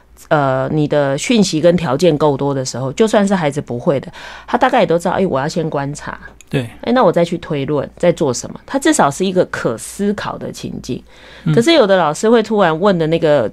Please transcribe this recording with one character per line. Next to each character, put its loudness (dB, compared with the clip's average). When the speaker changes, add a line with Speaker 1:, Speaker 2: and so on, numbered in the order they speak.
Speaker 1:
呃， 0
你 0
的 0
讯 2
息 -2
跟 6
条 -2
件 2
够 2
多 -2
的 -4
时 -8
候， -4
就 4
算 2
是 2
孩 0
子 -4
不 -8
会 0
的， -14
他 -2
大 2
概 2
也 4
都 0
知 -4
道， 0
哎， 0
我 -2
要 -2
先 -4
观 -4
察。 -12
Speaker 2:
对。 -4
Speaker 1:
哎， -4
那 4
我 6
再 2
去 0
推 -4
论， -4
再 4
做 0
什 -8
么？ -18
他 -6
至 2
少 4
是 -4
一 0
个 2
可 -4
思 -4
考 -8
的 -10
情 -12
境。 -8
Speaker 2:
嗯。 0
Speaker 1:
可 6
是 2
有 6
的 4
老 0
师 -2
会 4
突 -2
然 2
问 2
的 0
那 2
个 2